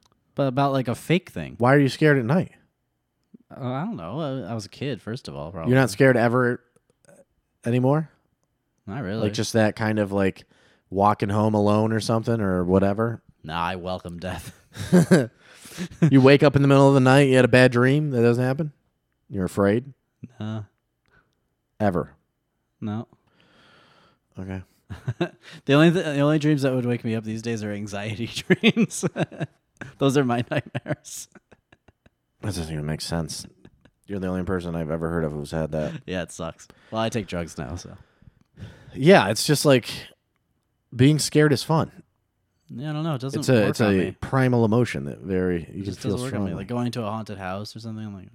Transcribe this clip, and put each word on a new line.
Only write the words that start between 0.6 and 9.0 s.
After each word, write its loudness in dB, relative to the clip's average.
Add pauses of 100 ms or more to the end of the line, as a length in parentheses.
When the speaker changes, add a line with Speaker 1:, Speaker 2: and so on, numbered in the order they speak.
Speaker 1:
like, -2
a -2
fake -2
thing. -12
Speaker 2:
Why 4
are 6
you 4
scared 2
at -2
night? 0 (960)
Speaker 1:
Uh, -14
I -6
don't -8
know. -10 (260)
I, -10
I -6
was -8
a -18
kid, -10
first -12
of -12
all, -10
probably. -4
Speaker 2:
You're 4
not 2
scared 4
ever 0 (1040)
anymore? 0 (760)
Speaker 1:
Not -8